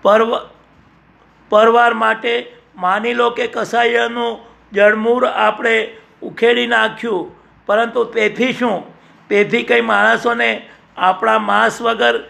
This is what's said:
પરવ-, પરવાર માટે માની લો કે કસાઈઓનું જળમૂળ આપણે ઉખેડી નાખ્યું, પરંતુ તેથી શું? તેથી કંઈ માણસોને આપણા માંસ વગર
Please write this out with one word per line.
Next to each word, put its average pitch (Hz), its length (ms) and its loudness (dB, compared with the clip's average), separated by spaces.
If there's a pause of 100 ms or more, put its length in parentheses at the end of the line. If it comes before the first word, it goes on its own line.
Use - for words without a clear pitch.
પરવ-, 226 380 2 (1080)
પરવાર 226 460 4
માટે 226 580 -2 (240)
માની 208 380 -2
લો 233 160 0
કે 240 160 -6
કસાઈઓનું 233 920 -2 (340)
જળમૂળ 220 540 2
આપણે 220 720 -2 (260)
ઉખેડી 240 440 0
નાખ્યું, 220 720 -4 (300)
પરંતુ 226 380 0
તેથી 220 480 -2
શું? 226 300 -4 (460)
તેથી 208 340 2
કંઈ 233 180 2
માણસોને 226 880 0 (280)
આપણા 202 420 0
માંસ 214 440 0
વગર 233 480 0